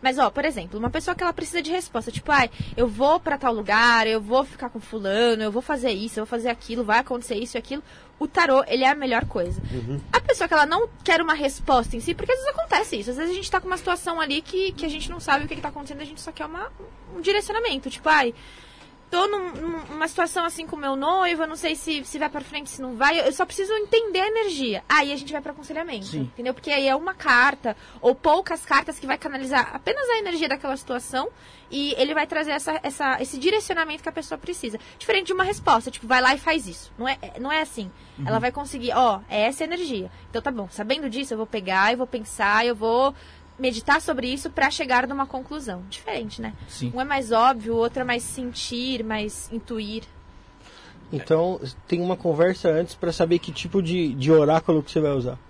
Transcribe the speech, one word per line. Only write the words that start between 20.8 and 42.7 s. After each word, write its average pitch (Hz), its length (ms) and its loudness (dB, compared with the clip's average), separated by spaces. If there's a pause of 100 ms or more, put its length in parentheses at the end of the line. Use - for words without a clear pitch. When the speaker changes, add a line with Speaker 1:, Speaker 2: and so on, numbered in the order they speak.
Speaker 1:
noivo, 339 480 2
eu 320 40 0
não 311 100 -8
sei 311 180 -2
se, 302 300 -4
se 302 140 -10
vai 302 100 0
pra 294 140 -6
frente, 294 260 -10
se - 140 -12
não 254 120 -8
vai, 285 320 4
eu 302 60 4
só 359 140 -2
preciso 392 260 -4
entender 427 480 2
a 403 80 2
energia. 320 580 -2
Aí 285 260 4
a 285 40 -4
gente 277 160 -10
vai 294 80 -4
pro 294 120 -10
aconselhamento, 294 540 -8
Speaker 3:
Sim. 156 140 -6 (140)
Speaker 1:
entendeu? 247 180 -4
Porque 269 180 -6
aí 277 160 2
é 269 80 4
uma 339 200 -2
carta, 254 600 4 (280)
ou 247 120 6
poucas 330 520 2
cartas, 294 320 2
que 277 80 -10
vai 285 100 0
canalizar 269 580 -2
apenas 508 360 -2
a 453 80 4
energia 339 280 -2
daquela 269 300 -2
situação, 262 540 -4 (400)
e 285 260 -2
ele 294 160 4
vai 311 140 2
trazer 311 240 -2
essa, 311 320 -2
essa, 277 400 0
esse 269 160 -6
direcionamento 330 640 0
que - 80 -6
a - 20 -20
pessoa 320 240 -8
precisa. 240 420 -8 (200)
Diferente 392 300 0
de 381 40 0
uma 370 120 2
resposta, 269 460 2
tipo, - 160 -14
"Vai 254 140 4
lá 254 140 6
e 285 40 -2
faz 311 280 0
isso". - 320 -14
Não 233 100 -4
é, 269 80 -2 (240)
não 269 100 -4
é 311 120 2
assim. 214 280 -8 (280)
Speaker 3:
Uhum. 135 100 -4
Speaker 1:
Ela 220 100 2
vai 247 140 0
conseguir, 269 420 -6
"Ó, 226 340 4
é 208 140 0
essa 262 220 0
energia. 294 460 -4 (180)
Então 226 140 -6
tá 277 80 -2
bom, 208 200 -6
sabendo 269 380 -2
disso, 262 240 -4
eu 220 60 -4
vou 220 80 -4
pegar, 196 460 2
eu 247 60 0
vou 254 80 0
pensar, 220 600 0
eu 240 80 2